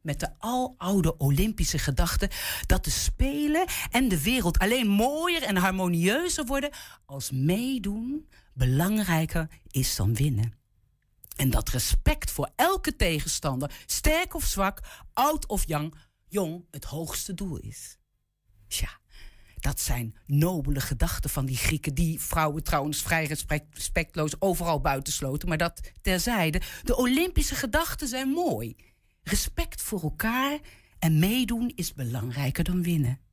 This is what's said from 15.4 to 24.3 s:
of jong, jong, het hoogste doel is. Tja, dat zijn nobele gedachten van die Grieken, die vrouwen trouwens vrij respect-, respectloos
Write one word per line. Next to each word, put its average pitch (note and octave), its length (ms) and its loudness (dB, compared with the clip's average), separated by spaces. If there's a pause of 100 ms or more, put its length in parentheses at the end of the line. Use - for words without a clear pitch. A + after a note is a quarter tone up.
of - 200 0
jong, D#3 280 -2 (320)
jong, F3 440 -2
het C3+ 120 -14
hoogste E3 500 -6
doel F3 240 -6
is. - 400 -14 (720)
Tja, - 320 -6 (560)
dat - 240 -2
zijn A#2 360 -2 (100)
nobele D3 560 2
gedachten - 480 -2
van - 160 -2
die C3 120 -2
Grieken, D3 360 0
die E3 260 2
vrouwen D#3 440 0
trouwens D3+ 380 0
vrij D#3+ 240 0
respect-, D3+ 500 -4
respectloos - 680 -2